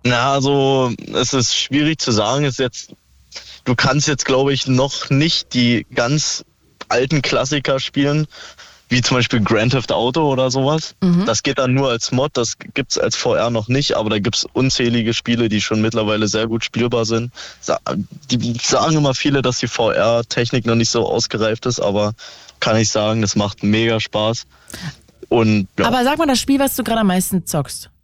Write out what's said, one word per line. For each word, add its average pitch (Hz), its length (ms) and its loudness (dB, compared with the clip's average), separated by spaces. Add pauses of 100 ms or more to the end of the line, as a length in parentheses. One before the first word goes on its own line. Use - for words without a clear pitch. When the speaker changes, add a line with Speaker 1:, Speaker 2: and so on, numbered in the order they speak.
Speaker 1:
Na, 123 280 2
also, 135 580 2 (240)
es 131 200 -2
ist 127 220 0
schwierig 151 440 -2
zu 127 120 -2
sagen, 113 320 0
ist 131 140 -2
jetzt, - 340 -4 (720)
du 127 100 0
kannst 135 320 2
jetzt, 151 200 -2
glaub 135 240 2
ich, 135 160 -2
noch 131 440 0
nicht 151 440 0
die 120 400 2
ganz 127 500 -2 (440)
alten 135 340 2
Klassiker 135 580 0
spielen, 147 460 0 (640)
wie 123 120 2
zum 127 160 2
Beispiel 120 240 0
Grand 110 300 2
Theft 127 200 -2
Auto 127 300 0 (100)
oder 131 180 2
sowas. 135 520 0
Speaker 2:
Mhm. 180 240 2
Speaker 1:
Das 113 160 -2
geht 139 160 0
dann 127 160 2
nur 135 160 2
als 117 200 -2
Mod, 131 280 0
das 117 160 -2 (180)
gibt's - 240 -4
als 107 200 0
V 120 180 0
R 107 160 0
noch 110 180 -2
nicht, 135 280 0
aber 107 120 -2
da 110 100 0
gibt's - 360 -2
unzählige 120 580 0
Spiele, 117 380 0
die 104 100 0
schon 110 220 0
mittlerweile 107 440 0
sehr 107 200 -2
gut 113 180 -4
spielbar 117 400 0
sind. 113 260 -2 (300)
Sa-, - 200 -4 (500)
die 120 320 -2
sagen 147 340 2
immer 143 160 2
viele, 139 300 0
dass 123 160 0
die 120 80 -4
V-R-Technik 117 960 0
noch 117 120 2
nicht 117 140 2
so 117 160 0
ausgereift 110 600 -2
ist, 120 140 -4
aber 104 340 0 (460)
kann 113 180 2
ich 110 100 2
sagen, 110 320 0
das 104 160 0
macht 101 260 -2
mega 110 380 2
Spaß. 110 460 -2 (840)
Und, 107 400 4 (100)
ja. 101 60 2
Speaker 2:
Aber 247 200 2
sag 285 120 2
mal, 320 100 2
das 262 140 2
Spiel, 277 180 2
was 277 180 0
du 254 60 -4
gerade 226 180 0
am 208 80 2
meisten 185 360 0
zockst. - 460 -6 (140)